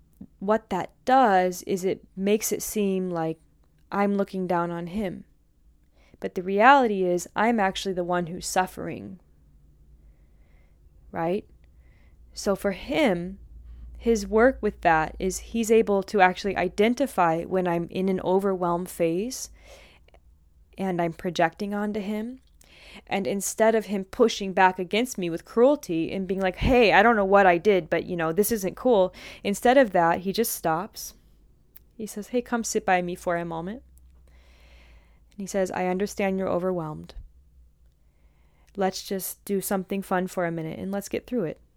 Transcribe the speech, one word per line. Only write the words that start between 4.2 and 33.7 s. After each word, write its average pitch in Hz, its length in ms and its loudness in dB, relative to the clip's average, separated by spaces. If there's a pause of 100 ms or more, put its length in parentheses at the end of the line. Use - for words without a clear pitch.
down 170 240 0
on 170 180 -8
him. 190 360 -8 (960)
But 190 140 -8
the 185 80 -6
reality 208 600 4
is 180 300 0
I'm 226 240 2
actually 190 360 -2
the 175 100 -2
one 175 220 -2
who's 170 200 -10
suffering, 180 720 -6 (1900)
right? 180 360 -4 (880)
So 202 200 -2
for 196 180 -4
him, 196 640 -2 (580)
his 220 300 0
work 226 340 4
with 208 220 -4
that 160 360 2
is 185 200 -4
he's 226 320 -4
able 208 320 4
to 202 180 0
actually 185 360 2
identify 185 880 0
when 185 220 -2
I'm 170 220 -2
in 190 200 -2
an 185 120 0
overwhelmed 180 720 0
phase 180 600 -2 (1300)
and 185 240 -4
I'm 170 140 -2
projecting 180 580 -4
onto 208 280 -4
him. 214 400 -8 (640)
And 196 200 -4
instead 220 480 2
of 220 120 0
him 190 180 -4
pushing 214 480 0
back 185 260 4
against 202 400 -2
me 175 120 -4
with 170 140 -6
cruelty 233 680 2
and 190 160 -6
being 190 120 -2
like, 185 160 0
"Hey, 240 360 4
I 185 100 8
don't 233 140 6
know 202 80 2
what 196 220 6
I 175 100 8
did, 175 320 2
but, - 160 0
you 180 120 -6
know, 165 160 0
this 202 200 2
isn't 190 240 -4
cool." 196 380 2 (280)
Instead 240 360 4
of 247 140 4
that, 175 280 2
he 180 120 -6
just 226 200 -2
stops. - 640 -6 (800)
He 220 100 -10
says, 202 220 -12
"Hey, 247 140 -2
come 233 200 -4
sit - 240 -4
by 180 160 2
me 180 140 -6
for 175 200 -4
a 170 80 -4
moment." 170 380 -10 (1500)